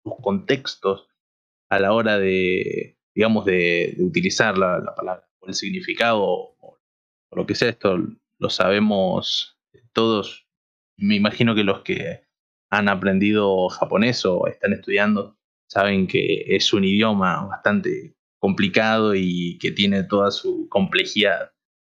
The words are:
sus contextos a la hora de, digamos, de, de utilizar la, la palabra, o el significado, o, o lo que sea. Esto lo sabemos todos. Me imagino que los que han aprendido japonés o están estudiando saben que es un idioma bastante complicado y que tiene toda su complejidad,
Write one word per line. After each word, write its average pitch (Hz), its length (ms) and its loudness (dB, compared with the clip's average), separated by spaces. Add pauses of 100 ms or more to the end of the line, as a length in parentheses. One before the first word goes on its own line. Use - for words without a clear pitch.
sus - 80 -10 (100)
contextos 98 840 -2 (640)
a 98 100 2
la 101 140 4
hora 110 240 2
de, 95 800 -2 (160)
digamos, 107 320 2
de, 87 500 2
de 90 80 0
utilizar 92 540 0
la, 90 220 2
la - 140 -10
palabra, 92 320 -8 (140)
o 95 80 -20
el 95 60 -10
significado, 104 680 -2
o, - 380 -4
o - 760 -20
lo 92 100 -4
que 101 80 -2
sea. 120 160 0
Esto 95 260 0 (420)
lo - 120 -2
sabemos 95 1080 0 (360)
todos. 113 520 -2 (520)
Me 101 160 2
imagino 107 400 2
que 104 100 2
los 98 160 -2
que 92 460 -8 (440)
han 101 200 2
aprendido 95 800 2
japonés 104 560 0
o 90 200 0
están - 280 -2
estudiando 101 640 -2 (320)
saben 98 360 2
que 90 380 -2 (100)
es - 200 0
un 98 100 2
idioma 98 640 2
bastante 95 680 -4 (240)
complicado 104 760 2
y 87 440 -2
que - 140 -4
tiene 98 320 0
toda 101 260 2
su - 380 -6
complejidad, 98 840 0 (340)